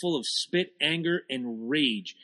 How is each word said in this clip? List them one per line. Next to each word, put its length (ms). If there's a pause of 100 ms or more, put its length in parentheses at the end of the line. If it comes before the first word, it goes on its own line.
full 160
of 120
spit, 520
anger, 480
and 400
rage 560